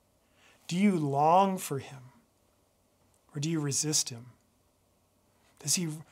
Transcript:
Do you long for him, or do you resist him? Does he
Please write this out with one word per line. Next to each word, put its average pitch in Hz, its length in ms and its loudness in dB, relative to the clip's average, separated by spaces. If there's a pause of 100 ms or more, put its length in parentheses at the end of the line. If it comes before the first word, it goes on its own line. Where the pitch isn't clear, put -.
(680)
Do 165 80 -4
you 190 220 4
long 160 640 4
for - 180 -8
him, 131 240 -14 (1300)
or 147 40 -6
do 147 80 -4
you 165 120 -2
resist 147 500 -2
him? 120 220 -16 (1300)
Does - 160 -2
he 175 120 -2 (240)